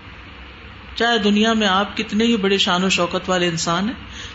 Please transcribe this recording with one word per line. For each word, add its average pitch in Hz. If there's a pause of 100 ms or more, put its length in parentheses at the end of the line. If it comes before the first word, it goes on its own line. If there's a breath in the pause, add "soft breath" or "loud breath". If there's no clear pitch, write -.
(960)
چاہے 233
دنیا 208
میں 220
آپ 196
کتنے 214
ہی 233
بڑے 196
شان 185
و 190
شوکت 180
والے 175
انسان 170
ہیں، 294 (300 loud breath)